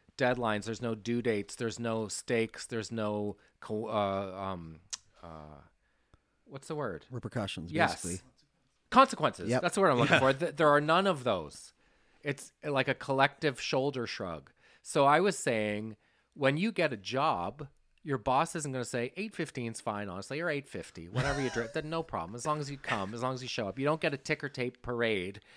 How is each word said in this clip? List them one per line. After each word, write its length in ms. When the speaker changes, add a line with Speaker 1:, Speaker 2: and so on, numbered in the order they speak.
Speaker 1:
deadlines, 480
there's 160
no 140
due 260
dates, 340
there's 240
no 280
stakes, 580
there's 260
no 460
co-, 300
uh, 520
um, 380
uh, 360
what's 220
the 80
word? 360
Speaker 2:
Repercussions, 600
Speaker 1:
Yes. 300
Speaker 2:
basically. 200
Speaker 1:
Consequences. 600
Speaker 2:
Yep. 120
Speaker 1:
That's 140
the 60
word 100
I'm 80
looking 140
Speaker 3:
Yeah. 60
Speaker 1:
for. 140
Th-, 220
there 140
are 120
none 260
of 160
those. 500
It's 280
like 240
a 80
collective 680
shoulder 460
shrug. 440
So 240
I 140
was 180
saying, 580
when 240
you 140
get 200
a 60
job, 680
your 140
boss 380
isn't 160
gonna 120
say, 320
"Eight 200
fifteen 380
is 60
fine, 300
honestly, 300
or, 100
"eight 180
fifty," 400
whatever 320
you 120
dri-, 200
then 200
no 100
problem. 320
As 140
long 120
as 120
you 60
come, 360
as 80
long 140
as 80
you 40
show 200
up. 100
You 80
don't 160
get 140
a 20
ticker 320
tape 320
parade 580